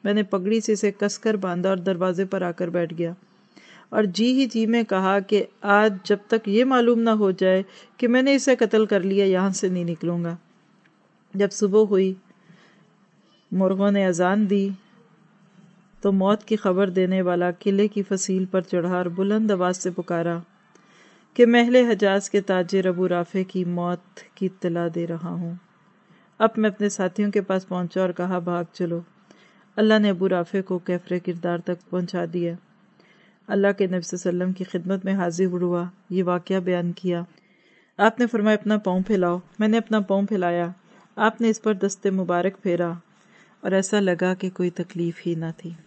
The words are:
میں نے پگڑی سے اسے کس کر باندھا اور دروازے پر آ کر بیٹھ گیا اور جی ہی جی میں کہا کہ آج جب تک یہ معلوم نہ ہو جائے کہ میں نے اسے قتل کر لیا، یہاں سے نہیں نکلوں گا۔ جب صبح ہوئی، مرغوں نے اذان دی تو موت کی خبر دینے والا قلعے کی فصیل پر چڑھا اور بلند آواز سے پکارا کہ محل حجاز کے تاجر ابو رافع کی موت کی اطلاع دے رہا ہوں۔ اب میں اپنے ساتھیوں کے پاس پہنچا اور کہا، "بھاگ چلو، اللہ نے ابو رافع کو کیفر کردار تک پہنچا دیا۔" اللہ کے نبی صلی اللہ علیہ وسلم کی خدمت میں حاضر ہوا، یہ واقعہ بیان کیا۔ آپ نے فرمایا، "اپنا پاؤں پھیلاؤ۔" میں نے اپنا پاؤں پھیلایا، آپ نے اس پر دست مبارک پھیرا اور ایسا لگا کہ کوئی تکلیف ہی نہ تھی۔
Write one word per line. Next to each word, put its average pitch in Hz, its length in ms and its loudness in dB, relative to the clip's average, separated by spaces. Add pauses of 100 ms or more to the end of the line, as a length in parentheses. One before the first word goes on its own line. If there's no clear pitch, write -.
میں 202 100 0
نے 208 100 2
پگڑی 202 380 -2
سے 214 120 0
اسے 202 180 0
کس 202 280 -4
کر 220 140 -2
باندھا 190 360 -2
اور 190 80 0
دروازے 185 480 -2
پر 190 160 -4
آ 175 100 -4
کر 170 180 -6
بیٹھ 170 280 -2
گیا 170 160 -4 (760)
اور 214 140 0
جی 214 300 0
ہی 269 120 2
جی 226 200 -2
میں 226 180 2
کہا 190 360 0
کہ 196 260 0 (160)
آج 208 320 4 (100)
جب 208 140 0 (100)
تک 220 220 0
یہ 220 160 4
معلوم 240 340 4
نہ 226 100 2
ہو 208 220 2
جائے 190 320 2 (340)
کہ 247 100 0
میں 247 140 4
نے 277 140 4
اسے 262 200 2
قتل 220 300 2
کر 202 180 0
لیا، 196 220 2
یہاں 190 240 2
سے 190 180 -4
نہیں 185 160 -2
نکلوں 170 400 -4
گا۔ 170 120 -6 (1000)
جب 202 180 0
صبح 214 340 2
ہوئی، 190 280 2 (1400)
مرغوں 190 400 2
نے 196 160 2
اذان 185 420 2
دی 196 200 0 (1300)
تو 202 100 2
موت 196 320 2
کی 220 120 -2
خبر 196 340 0
دینے 185 320 0
والا 180 380 0
قلعے 202 280 2
کی 208 160 -4
فصیل 190 420 -2
پر 185 160 0
چڑھا 180 360 -2
اور 180 80 -2
بلند 202 460 0
آواز 180 260 0
سے - 140 -4
پکارا 170 480 -4 (960)
کہ 247 120 8
محل 240 300 4
حجاز 202 540 4
کے 202 120 2
تاجر 185 440 0
ابو 180 240 0
رافع 175 380 -2
کی 185 180 -4
موت 175 540 -6 (160)
کی 190 100 -4
اطلاع 175 500 -4
دے 170 120 -4
رہا 170 220 -8
ہوں۔ 170 260 -8 (840)
اب 220 200 4
میں 214 120 2
اپنے 208 200 -2
ساتھیوں 202 420 -2
کے 202 100 0
پاس 190 260 -2
پہنچا 180 340 -4
اور 185 80 0
کہا، 180 300 -4
"بھاگ 175 240 -4 (100)
چلو، 170 260 -4 (760)
اللہ 214 240 4
نے 208 100 4
ابو 190 200 0
رافع 185 360 -2
کو 185 140 -4
کیفر 180 460 -4
کردار 175 320 -4
تک 175 320 -8
پہنچا 175 440 -4
دیا۔" 170 200 -4 (960)
اللہ 202 200 0 (100)
کے 196 100 0
نبی 180 140 -4
صلی 180 280 -6
اللہ 180 140 -2
علیہ 185 100 -2
وسلم - 0 -
کی 185 100 -8
خدمت 185 420 -6
میں 190 80 -2
حاضر 175 320 -2
ہوا، 175 380 -2 (260)
یہ 180 140 -2
واقعہ 180 360 -2
بیان 175 320 -2
کیا۔ 175 320 -4 (760)
آپ 220 220 2
نے 240 80 2
فرمایا، 214 320 2
"اپنا 214 180 0
پاؤں 185 300 0
پھیلاؤ۔" 180 320 0 (200)
میں 214 80 2
نے 220 100 2
اپنا 220 220 0
پاؤں 196 240 0
پھیلایا، 175 480 -2 (440)
آپ 220 260 0
نے 226 80 2
اس 220 120 -2
پر 214 120 0
دست 196 340 -4
مبارک 185 560 -2
پھیرا 175 300 -2 (680)
اور 190 100 -4
ایسا 190 280 0
لگا 185 340 0
کہ 185 160 -6
کوئی 185 200 -4
تکلیف 170 580 -6
ہی 170 80 -2
نہ 160 100 -6 (120)
تھی۔ 170 120 -14 (180)